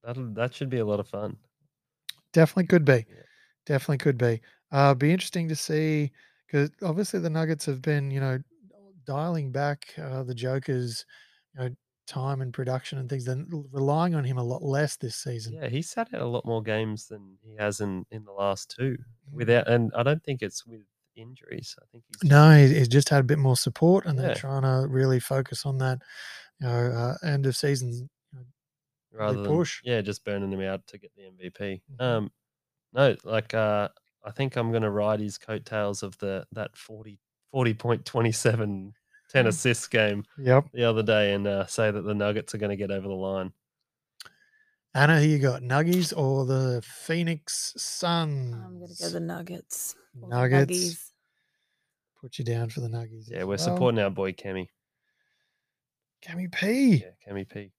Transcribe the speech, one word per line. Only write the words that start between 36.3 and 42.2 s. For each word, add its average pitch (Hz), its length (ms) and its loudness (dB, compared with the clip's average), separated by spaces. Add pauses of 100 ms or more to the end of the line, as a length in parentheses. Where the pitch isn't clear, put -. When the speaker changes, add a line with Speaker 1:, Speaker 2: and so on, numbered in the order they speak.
Speaker 1:
that 110 260 -12
forty, 107 420 -20 (320)
forty 123 220 2
point 117 320 -2
twenty 117 260 2
seven, 104 600 0 (360)
ten 131 160 4
Speaker 2:
Mm. - 40 4
Speaker 1:
assists 127 380 0
game 104 360 0 (140)
Speaker 2:
Yep. 135 360 4
Speaker 1:
the 123 100 0
other 113 200 4
day 107 300 4
and, 101 140 0
uh, 98 180 0
say 110 240 0
that 104 120 -4
the 104 120 -4
Nuggets 104 400 -2